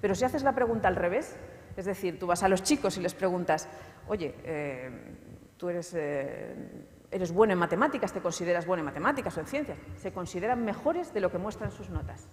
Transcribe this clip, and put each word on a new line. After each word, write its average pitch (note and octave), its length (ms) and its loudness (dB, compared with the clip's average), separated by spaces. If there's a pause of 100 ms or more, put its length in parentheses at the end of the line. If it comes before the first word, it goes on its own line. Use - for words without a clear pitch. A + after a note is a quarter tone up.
Pero F#3+ 140 2
si A#3+ 100 2
haces C4 180 0
la C4+ 120 4
pregunta A3+ 340 2
al F3+ 80 4
revés, F3+ 400 0 (400)
es F#3+ 100 -6
decir, F#3 320 -2
tú F3+ 80 -4
vas F3 160 4
a G3 60 8
los F#3 140 6
chicos C#4 360 4
y - 20 -4
les F3+ 140 0
preguntas, F3 540 2 (400)
"Oye, F3+ 260 -2 (100)
eh, C#3 460 -4 (640)
tú F3 120 -4
eres, F3 260 -4
eh, C#3+ 600 -2 (560)
eres F#3 220 0
bueno G#3 200 8
en F3+ 60 4
matemáticas, F#3+ 540 2
¿te F#3+ 80 -4
consideras E3+ 460 0
bueno F3 140 2
en D3+ 60 -2
matemáticas G3 500 0
o E3 40 -4
en D#3 60 -6
ciencias?". C4+ 320 -4 (180)
Se F#3 160 -8
consideran F#3+ 520 -2
mejores D#4+ 500 0
de G#3+ 60 0
lo G3 100 4
que F3 80 -2
muestran G#3 320 -4
sus F#3 200 -12
notas. E3+ 420 -8